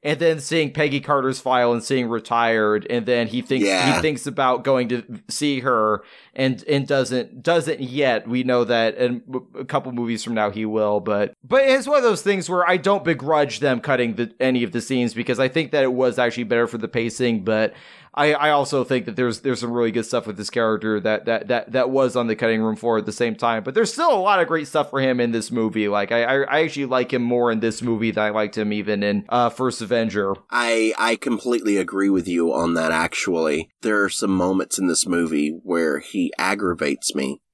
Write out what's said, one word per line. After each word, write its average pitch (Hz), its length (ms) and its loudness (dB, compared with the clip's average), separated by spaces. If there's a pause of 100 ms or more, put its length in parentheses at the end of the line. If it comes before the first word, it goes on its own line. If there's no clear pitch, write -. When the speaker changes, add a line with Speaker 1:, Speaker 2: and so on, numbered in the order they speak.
Speaker 1:
and 147 160 -2
then 160 220 2
seeing 156 320 -2
Peggy 147 280 0
Carter's 135 400 0
file 123 340 2
and 117 100 -4
seeing 127 240 0
retired, 113 800 2
and 120 160 -2
then 120 220 2
he 120 160 -4
thinks, 123 240 0
Speaker 2:
Yeah. 92 300 2
Speaker 1:
he - 40 0
thinks 156 260 -2
about 127 380 0
going 127 240 2
to 117 160 -4 (240)
see 143 320 -2
her 110 420 2 (320)
and, 131 320 -2
and 139 200 0
doesn't, 127 560 -2
doesn't 160 400 0
yet. 127 440 0
We 123 160 -2
know 123 220 2
that, 113 320 2
and 123 240 0 (380)
a 139 80 -10
couple 135 260 -4
movies 117 320 -4
from 120 80 -6
now 107 160 0
he 107 160 -6
will, 107 360 0
but, 104 340 -2 (100)
but 262 200 4
it's 269 220 2
one 285 120 4
of 262 60 2
those 220 180 2
things 190 260 0
where 180 180 2
I 185 120 2
don't 190 260 2
begrudge 147 560 0
them 131 200 2
cutting 123 340 0
the, 113 260 -4
any 127 240 2
of 98 80 -6
the 120 80 -2
scenes 123 320 -2
because 120 260 -2
I 131 100 2
think 151 240 -2
that 143 120 4
it 131 80 2
was 123 260 0
actually 120 260 0
better 117 220 2
for 117 120 -6
the 107 100 -6
pacing, 117 560 -2
but 110 300 0 (380)
I, 147 220 2
I 147 160 2
also 139 320 2
think 123 240 -2
that 113 80 -8
there's, 120 260 0
there's 127 200 -2
some 120 100 -6
really 117 220 0
good 117 120 -2
stuff 117 220 -4
with 107 100 -8
this 101 140 -8
character 110 480 0
that, 107 280 -2
that, 113 200 -2
that, 120 260 -2
that 131 180 2
was 131 260 2
on 120 100 0
the 113 80 0
cutting 113 260 0
room 110 140 0
floor 113 240 0
at 104 80 -2
the 107 60 -6
same 117 240 -2
time. 113 260 0
But 131 120 -8
there's 220 180 2
still 330 200 2
a 220 60 2
lot 190 220 4
of 170 80 2
great 156 180 -2
stuff 143 240 0
for 135 100 -2
him 131 200 2
in 120 100 2
this 113 220 -2
movie. 110 340 0
Like, 101 240 0
I, 117 140 2
I, 131 180 2
I 147 200 0
actually 143 240 -2
like 123 260 0
him 123 100 0
more 120 300 2
in 110 80 0
this 113 220 -2
movie 113 280 0
than 107 140 0
I 104 60 0
liked 107 280 -2
him 104 140 -2
even 104 320 -2
in, 104 240 -2
uh, 120 200 2
First 123 320 -4
Avenger. 104 540 -2 (160)
Speaker 2:
I, 113 480 2
I 117 160 2
completely 113 640 0
agree 98 340 0
with 92 160 2
you 85 260 2
on 85 220 0
that, 80 160 0
actually. 80 800 -2 (120)
There 107 200 2
are 98 80 0
some 98 220 -2
moments 92 440 0
in 95 120 0
this 82 180 0
movie 82 560 0
where 82 380 0
he 90 360 -4
aggravates 90 800 -2
me. 69 260 -4 (140)